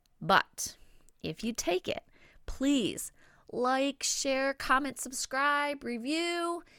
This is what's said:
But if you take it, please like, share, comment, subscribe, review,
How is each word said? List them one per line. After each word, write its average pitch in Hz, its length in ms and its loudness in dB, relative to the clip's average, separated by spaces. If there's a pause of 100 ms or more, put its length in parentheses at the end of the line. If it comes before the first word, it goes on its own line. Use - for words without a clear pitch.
(220)
But - 540 2 (480)
if - 180 -8
you 226 120 -2
take - 340 -2
it, - 160 -4 (440)
please 262 680 0 (360)
like, 262 540 0
share, 269 500 0
comment, 269 460 0
subscribe, 285 840 0
review, 339 760 -2 (180)